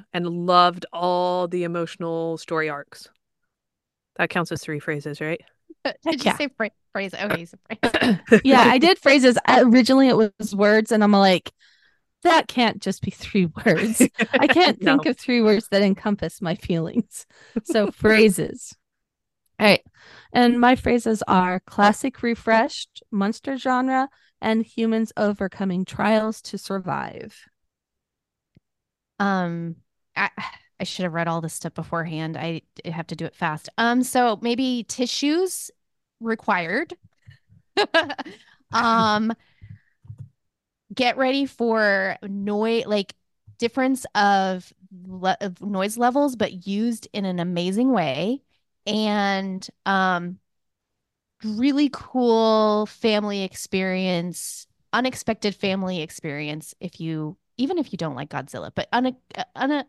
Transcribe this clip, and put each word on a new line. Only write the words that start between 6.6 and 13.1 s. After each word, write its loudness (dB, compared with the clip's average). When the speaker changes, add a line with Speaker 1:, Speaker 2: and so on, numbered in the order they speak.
Speaker 2:
phrase? -8
Okay, -4
you -14
said -20
phrase. 4
Speaker 3:
<clears throat> 0
Yeah, 8
I 6
Speaker 1:
<laughs> -
Speaker 3:
did 6
phrases. 6
I, 6
originally, 6
it 4
was 0
words, 4
and 4
I'm 6
like, 4
"That 4
can't 0
just -4
be -6